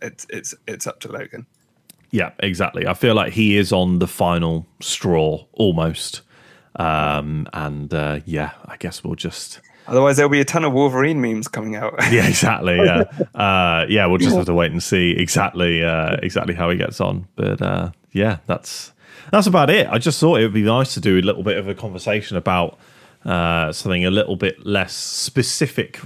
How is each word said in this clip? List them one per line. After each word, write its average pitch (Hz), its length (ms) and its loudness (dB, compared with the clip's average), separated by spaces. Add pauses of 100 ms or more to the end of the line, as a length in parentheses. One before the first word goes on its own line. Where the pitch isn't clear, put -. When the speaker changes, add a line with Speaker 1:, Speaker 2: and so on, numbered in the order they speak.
Speaker 1:
It's, - 280 -14
it's, - 240 -12 (120)
it's - 200 -10
up - 140 -12
to - 120 -16
Logan. 110 340 -14 (640)
Speaker 2:
Yeah, 90 280 0
exactly. 90 480 -2
I 90 80 0
feel 117 200 2
like 104 200 0
he 104 220 4
is 101 160 2
on 90 260 2
the 87 80 0
final 85 600 -2 (140)
straw 78 720 -2
almost, 82 680 -2 (540)
um, 76 760 -2
and, 73 400 -8
uh, 76 320 -2
yeah, 76 280 -6 (140)
I - 100 -18
guess - 260 -10
we'll 87 140 -6
just - 440 -10 (280)
Speaker 1:
Otherwise, 135 280 4
there'll 143 140 4
be 143 100 4
a 139 40 4
ton 165 200 0
of 139 80 0
Wolverine 139 480 2
memes 113 280 -2
coming 107 280 -8
out. 104 260 -6
<laughs> 113 100 2
Speaker 2:
Yeah, 113 160 4
exactly, 90 480 2
yeah. 92 260 4 (320)
Uh, 90 540 2
yeah, 101 180 4
we'll 90 120 4
just 87 180 4
have 87 100 0
to 87 80 2
wait 85 160 2
and 82 120 -4
see 90 300 2
exactly, 87 720 0
uh, 82 380 0
exactly 90 320 -2
how 85 160 -2
he 90 60 0
gets 95 240 -4
on. 95 260 -4 (100)
But, 98 260 -2
uh, 92 280 -2 (220)
yeah, 98 340 0
that's, - 460 -8 (400)
that's 202 140 6
about 160 240 6
it. 196 200 4
I 117 80 2
just 147 220 0
thought 156 200 6
it 113 40 4
would 107 80 2
be 107 100 2
nice 120 320 2
to 92 60 -8
do 92 180 4
a 90 40 4
little 95 200 0
bit 92 160 0
of 98 100 -6
a 98 60 -4
conversation 104 600 -4
about, 87 420 0 (460)
uh, 85 480 0
something 90 340 -2
a 92 40 2
little 98 260 0
bit - 280 -4
less 98 300 -2
specific - 1120 -4